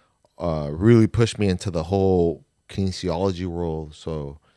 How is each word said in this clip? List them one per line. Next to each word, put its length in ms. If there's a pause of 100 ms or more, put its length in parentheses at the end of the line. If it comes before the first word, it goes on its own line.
(380)
uh, 340
really 340
pushed 320
me 100
into 220
the 140
whole 600 (240)
kinesiology 800
world. 480
So 440 (180)